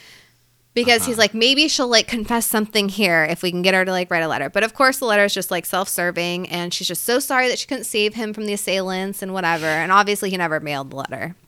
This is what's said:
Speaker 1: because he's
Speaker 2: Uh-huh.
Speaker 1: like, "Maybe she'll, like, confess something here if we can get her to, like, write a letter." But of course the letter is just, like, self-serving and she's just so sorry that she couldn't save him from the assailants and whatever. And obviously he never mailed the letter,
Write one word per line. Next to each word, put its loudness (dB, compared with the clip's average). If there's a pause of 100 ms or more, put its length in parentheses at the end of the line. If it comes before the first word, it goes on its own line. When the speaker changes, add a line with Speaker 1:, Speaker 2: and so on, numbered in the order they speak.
(720)
Speaker 1:
because 4
he's -2
Speaker 2:
Uh-huh. 2
Speaker 1:
like, 4
"Maybe 2
she'll, 0
like, 4
confess -2
something 0
here 4
if -4
we -2
can -2
get 4
her 4
to, -2
like, -2
write 0
a -2
letter." -2
But 0
of -4
course 2
the -4
letter 4
is 0
just, -4
like, -4
self-serving -2
and -4
she's -4
just -6
so 2
sorry 0
that 0
she -6
couldn't -6
save -2
him -6
from -8
the -2
assailants -4
and -8
whatever. 0
And 2
obviously 4
he -2
never 0
mailed -6
the -14
letter, -8 (120)